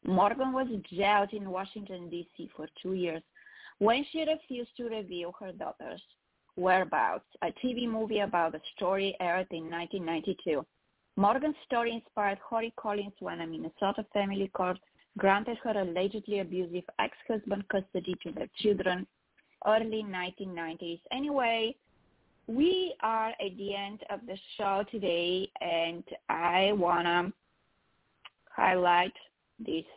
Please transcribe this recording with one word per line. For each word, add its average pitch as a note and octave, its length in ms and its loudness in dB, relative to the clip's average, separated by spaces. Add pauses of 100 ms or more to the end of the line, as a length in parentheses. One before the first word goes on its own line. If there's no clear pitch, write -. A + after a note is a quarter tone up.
Morgan G#3+ 480 4
was C4 160 0 (240)
jailed G3+ 400 2
in G3+ 180 -8
Washington, F#3 600 -8
D E3+ 260 -8
C - 180 -12
for D3+ 120 -10 (160)
two F#3 100 -4
years E3+ 300 -2 (560)
when A#3 340 6
she D#4+ 140 0
refused C4+ 500 -4
to A#3+ 80 -8
reveal F3+ 560 -6
her F#3+ 120 -10
daughter's - 500 -10 (540)
whereabouts. F3 680 4 (180)
A F3 100 -2
T B3+ 200 -2
V A#3+ 140 -2
movie A3 340 0
about E3+ 320 2
the D#3 80 -8 (160)
story G3 420 0
aired F#3 320 0
in E3 200 -8
nineteen E3+ 340 -6
ninety-two. E3 580 -2 (540)
Morgan's A#3+ 480 4
story A#3 300 0
inspired G3+ 520 -2
Horry A3+ 320 -4
Collins G#3 420 -4
when F3 200 -6
a E3 60 -6
Minnesota G3 680 -2
family G3 400 0
court F#3 260 0 (380)
granted G3+ 480 4
her G#3+ 160 0
allegedly G3 600 -2
abusive F3 440 -4 (140)
ex-husband G3+ 720 -4
custody F#3 520 -2
to - 100 -8
their - 260 -8
children F#3+ 480 2 (600)
early A3 360 2
nineteen F#3 520 -6
nineties. E3+ 440 -6 (120)
Anyway, B3 640 0 (720)
we F4 520 4
are A3+ 300 0
at G3 280 -6
the G3+ 160 -4
end G3+ 340 -8
of G3+ 200 -6
the F#3+ 100 -8 (180)
show G3 320 2
today, F3+ 600 0 (100)
and E3+ 440 -2 (240)
I F3 460 4
wanna F3 580 4 (1200)
highlight F3+ 600 4 (440)
this. D#3+ 260 -4 (120)